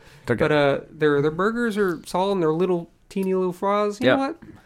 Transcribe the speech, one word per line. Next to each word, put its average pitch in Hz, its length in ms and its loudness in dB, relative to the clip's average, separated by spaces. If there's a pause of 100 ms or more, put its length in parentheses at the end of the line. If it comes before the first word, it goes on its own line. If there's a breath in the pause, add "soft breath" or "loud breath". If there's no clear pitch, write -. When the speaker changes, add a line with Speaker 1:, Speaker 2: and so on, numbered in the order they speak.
(260 soft breath)
Speaker 1:
They're 120 100 0
good. 156 120 0
Speaker 2:
But, 151 40 2
uh, 143 280 2 (100)
their, 151 300 2
their 151 120 0
burgers 220 440 -2
are 185 300 0
solid 190 280 -2
and 185 80 0
their 156 100 2
little 175 380 -2 (180)
teeny 190 260 -2
little 185 180 0
fries. 202 480 -2
You 240 60 -2
Speaker 1:
Yeah. 262 100 6
Speaker 2:
know - 20 0 (100)
what? 330 100 -12 (280)